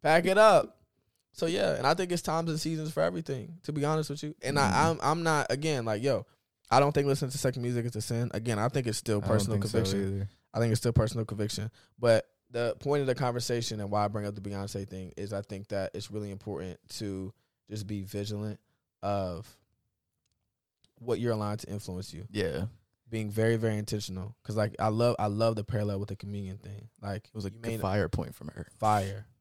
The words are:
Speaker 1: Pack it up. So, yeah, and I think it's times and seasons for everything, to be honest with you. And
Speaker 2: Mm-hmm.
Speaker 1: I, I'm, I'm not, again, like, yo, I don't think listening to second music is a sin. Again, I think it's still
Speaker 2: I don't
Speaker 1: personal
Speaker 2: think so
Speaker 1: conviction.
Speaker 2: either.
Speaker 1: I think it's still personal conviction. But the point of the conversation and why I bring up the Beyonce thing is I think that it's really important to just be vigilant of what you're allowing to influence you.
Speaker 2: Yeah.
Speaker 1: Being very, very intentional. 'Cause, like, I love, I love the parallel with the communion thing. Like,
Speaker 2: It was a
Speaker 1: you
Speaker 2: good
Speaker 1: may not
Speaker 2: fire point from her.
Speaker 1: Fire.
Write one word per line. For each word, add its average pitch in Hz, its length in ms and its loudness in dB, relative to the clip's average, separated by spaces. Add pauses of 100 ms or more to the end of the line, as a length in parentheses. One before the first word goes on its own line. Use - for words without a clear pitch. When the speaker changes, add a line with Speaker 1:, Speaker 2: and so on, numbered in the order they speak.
Speaker 1:
Pack 160 240 6
it 190 140 6
up. 208 400 8 (540)
So, - 120 -2
yeah, 175 300 2
and 131 100 -2
I 151 80 6
think 180 180 0
it's 175 120 0
times 165 260 0
and 156 100 -2
seasons 156 320 -4
for 156 120 0
everything, 165 600 -4
to - 80 -6
be 147 140 0
honest 156 240 0
with 147 140 -8
you. 151 180 -8
And 143 160 0
Speaker 2:
Mm-hmm. 139 180 4
Speaker 1:
I, 151 140 6
I'm, 165 120 0
I'm 160 220 2
not, 156 280 2
again, 139 340 0
like, 107 160 0
yo, 127 240 0 (460)
I 123 80 8
don't 143 120 6
think 143 140 2
listening 135 260 0
to 139 60 -6
second 127 240 -2
music 120 240 -2
is 117 100 -6
a 107 60 -4
sin. 117 320 -2
Again, 113 240 0
I 110 120 2
think 127 180 0
it's 107 100 -2
still 107 220 0
Speaker 2:
I - 20 0
don't - 80 -2
Speaker 1:
personal 107 300 2
Speaker 2:
think 98 120 0
so 110 120 4
Speaker 1:
conviction. 98 320 0
Speaker 2:
either. 98 140 -2 (260)
Speaker 1:
I 113 40 2
think 117 120 4
it's 107 100 2
still 117 120 2
personal 110 320 2
conviction. 104 440 -4 (300)
But 113 280 6 (260)
the 120 260 0
point 143 220 0
of 131 60 0
the 123 80 2
conversation 120 680 -2
and 101 100 -6
why 104 140 2
I - 20 0
bring 104 180 -4
up 101 100 -4
the 98 60 -10
Beyonce 98 460 -6
thing 92 300 -10
is 101 160 -8
I 98 80 -4
think 98 280 -10
that 98 240 -4
it's 101 160 -10
really 104 220 -8
important 92 480 -8 (200)
to 98 340 -6 (360)
just 104 180 -8
be 101 160 -6
vigilant 104 560 -6 (420)
of 98 440 -4 (1500)
what 117 200 -2
you're 117 140 0
allowing 104 240 -2
to - 120 -10
influence 95 440 -8
you. 80 180 -12
Speaker 2:
Yeah. 98 340 -2 (440)
Speaker 1:
Being 110 200 -4
very, 113 280 2
very 110 200 0
intentional. 101 680 -6
'Cause, 107 120 -6
like, 104 240 0
I 110 80 2
love, 113 320 2
I 107 80 0
love 110 280 2
the 104 80 -4
parallel 104 360 -2
with 101 100 -6
the 98 60 -6
communion 101 420 -8
thing. 101 320 -14 (120)
Like, 101 240 -6
Speaker 2:
It - 100 -20
was 101 100 -6
a 98 40 -4
Speaker 1:
you 107 100 -10
Speaker 2:
good - 20 -16
Speaker 1:
may 117 160 -4
not 104 40 -4
Speaker 2:
fire 98 280 2
point - 260 -4
from 71 140 -14
her. - 180 -12 (120)
Speaker 1:
Fire. 101 480 0 (140)